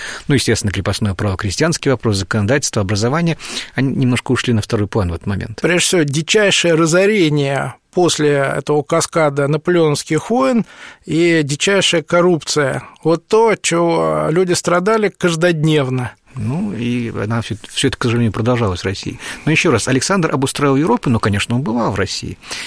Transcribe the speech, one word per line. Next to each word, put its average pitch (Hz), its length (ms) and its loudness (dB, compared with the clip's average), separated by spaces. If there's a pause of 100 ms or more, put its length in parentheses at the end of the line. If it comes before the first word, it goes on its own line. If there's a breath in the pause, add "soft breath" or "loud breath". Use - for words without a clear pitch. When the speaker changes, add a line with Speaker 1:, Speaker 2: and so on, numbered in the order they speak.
(260 loud breath)
Speaker 1:
ну, 147 80 2
естественно, 110 380 0
крепостное 101 420 -2
право, 98 220 -2
крестьянский 143 560 -2
вопрос, 113 240 0
законодательство, 107 640 0
образование, 123 560 0 (380 loud breath)
они 131 180 0
немножко 127 380 0
ушли 123 200 0
на 107 100 2
второй 104 260 -2
план 90 240 -2
в - 20 -4
этот - 120 -10
момент. 101 340 -6
Speaker 2:
Прежде 170 260 2
всего, 180 160 2
дичайшее 170 720 2
разорение 156 1000 2 (180)
после 156 380 2
этого 147 520 0
каскада 147 640 0
наполеоновских 156 840 0
войн 247 340 2 (400 loud breath)
и 165 400 2
дичайшая 165 580 0
коррупция. 151 800 0 (220 loud breath)
Вот 160 240 0
то, 220 220 4
от 190 120 -2
чего 165 680 0
люди 175 240 2
страдали 190 540 0
каждодневно. 156 1040 0 (220)
Speaker 1:
Ну, 139 380 -4
и 120 380 -4
она 113 320 -4
всё, 110 140 -8 (120)
всё - 200 -2
это, - 100 -4
к 127 60 -4
сожалению, 117 280 2
продолжалось 113 480 0
в - 60 -8
России. - 340 -6 (240 loud breath)
Но 147 80 0
ещё 160 180 2
раз, 110 160 2
Александр 156 460 0
обустраивал 135 440 0
Европу, 190 340 0
но, 113 80 2
конечно, 104 360 -2
он 120 60 0
бывал 214 320 -2
в 92 40 -4
России. - 420 -6 (280 loud breath)